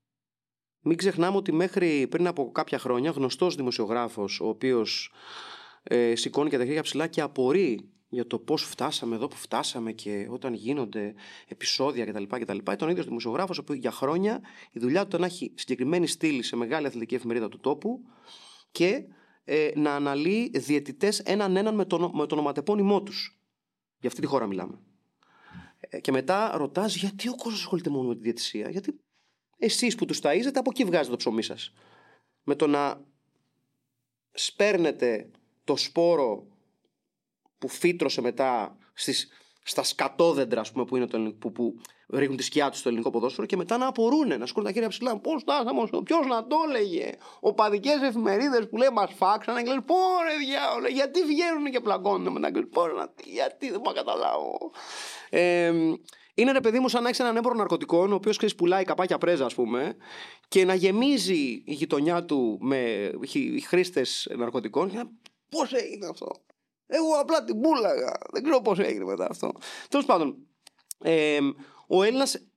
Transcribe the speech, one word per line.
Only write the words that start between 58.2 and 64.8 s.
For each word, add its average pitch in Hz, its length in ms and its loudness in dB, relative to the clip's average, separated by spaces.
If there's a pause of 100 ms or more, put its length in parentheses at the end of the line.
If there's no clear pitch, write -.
ξέρεις, 208 180 0
πουλάει 185 300 4
καπάκια 175 340 0
πρέζα, 160 260 4
ας 120 100 -2
πούμε, 127 420 0 (520)
και 190 160 6
να 185 100 4
γεμίζει 190 920 2
η - 80 -8
γειτονιά 156 520 2
του 123 360 2
με 117 500 0 (160)
χι-, 123 400 -2
χρήστες 175 720 0
ναρκωτικών 120 540 -2